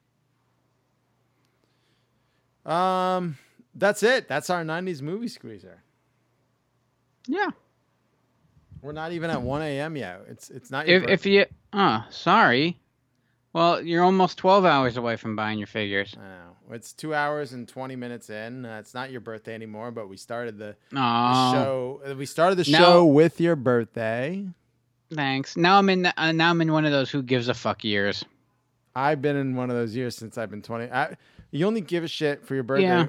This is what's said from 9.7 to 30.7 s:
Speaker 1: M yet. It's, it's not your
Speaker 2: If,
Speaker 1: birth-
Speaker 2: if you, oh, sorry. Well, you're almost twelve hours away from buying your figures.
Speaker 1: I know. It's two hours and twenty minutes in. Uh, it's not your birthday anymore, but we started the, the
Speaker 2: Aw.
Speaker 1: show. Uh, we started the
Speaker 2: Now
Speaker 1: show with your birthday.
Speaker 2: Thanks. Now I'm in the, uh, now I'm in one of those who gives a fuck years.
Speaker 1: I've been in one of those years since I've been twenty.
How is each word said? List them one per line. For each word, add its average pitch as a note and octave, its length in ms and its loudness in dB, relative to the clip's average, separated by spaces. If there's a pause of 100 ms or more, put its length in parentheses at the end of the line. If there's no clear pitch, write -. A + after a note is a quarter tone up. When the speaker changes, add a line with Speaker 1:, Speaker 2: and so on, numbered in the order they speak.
Speaker 1:
M D#3 160 -8
yet. G2 320 -10
It's, - 220 -20
it's - 200 -20
not C#3+ 160 -6
your F3 120 6
Speaker 2:
If, F3+ 40 0
Speaker 1:
birth- - 100 -2
Speaker 2:
if F#3+ 140 0
you, G3 180 6 (280)
oh, C#3+ 380 2
sorry. E3+ 680 4 (760)
Well, E3 280 2
you're E3+ 240 2
almost F#3 320 4
twelve F#3+ 300 4
hours C3+ 320 4
away A#2 180 -4
from A2 180 -8
buying G#2+ 240 -4
your G2+ 80 -8
figures. G2+ 520 -6
Speaker 1:
I G2+ 100 -20
know. F2+ 460 -20
It's A2+ 180 -18
two D#3 220 -10
hours D3 380 -4
and B2 140 -12
twenty C3 300 -12
minutes A#2+ 320 -12
in. A#2 380 -12
Uh, A2 140 -14
it's G#2+ 120 -20
not C3 180 -10
your B2+ 120 -12
birthday A2 320 -14
anymore, A2 380 -12
but A2 160 -12
we F#2+ 100 -18
started A#2 400 -10
the, G#2 180 -14 (140)
the C#3 80 -8
Speaker 2:
Aw. B2 540 2
Speaker 1:
show. C3 540 -2
Uh, C#3 80 -8
we C3+ 120 -8
started F3+ 320 2
the D3+ 120 0
Speaker 2:
Now D#3 80 6
Speaker 1:
show F3 280 10
with D#3 340 6
your E3+ 160 2
birthday. B2 880 -2 (680)
Speaker 2:
Thanks. C3+ 420 -2
Now F3+ 220 6
I'm G3 100 6
in F#3 140 2
the, F3+ 180 2
uh, D#3+ 120 2
now E3 180 4
I'm E3+ 100 2
in D#3+ 120 2
one D#3 120 2
of D3+ 80 2
those C3+ 180 2
who C#3+ 120 -2
gives B2 260 0
a A#2+ 60 0
fuck - 300 -4
years. G2+ 400 -2 (720)
Speaker 1:
I've C#3 280 0
been C#3+ 140 0
in C3+ 180 -4
one B2+ 160 -4
of A#2+ 60 -4
those A#2 200 -4
years B2 200 -6
since A2 200 -16
I've A2 140 -8
been G#2 120 -14
twenty. A#2 300 -10